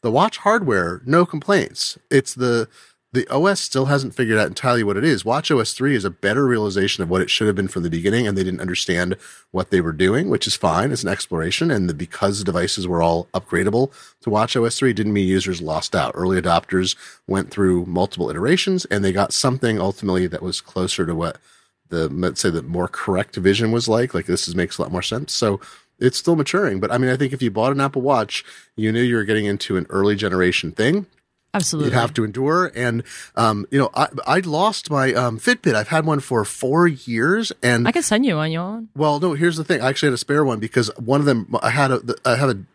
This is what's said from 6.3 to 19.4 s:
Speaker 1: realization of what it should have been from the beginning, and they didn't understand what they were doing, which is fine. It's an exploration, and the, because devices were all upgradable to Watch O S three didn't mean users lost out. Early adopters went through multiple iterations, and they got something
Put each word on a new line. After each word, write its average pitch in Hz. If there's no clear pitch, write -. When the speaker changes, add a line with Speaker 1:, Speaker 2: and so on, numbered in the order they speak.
Speaker 1:
realization 101
of 82
what 92
it 87
should -
have 101
been 95
from 90
the 85
beginning, 101
and 98
they 95
didn't 92
understand 90
what 92
they 95
were 82
doing, 101
which -
is -
fine. 92
It's 120
an 98
exploration, 90
and 101
the, 85
because 98
devices 90
were 85
all 85
upgradable 101
to 117
Watch 110
O 117
S 113
three 127
didn't 104
mean 98
users 92
lost 78
out. 71
Early 92
adopters 90
went 98
through 92
multiple 87
iterations, 175
and 101
they 95
got 98
something 120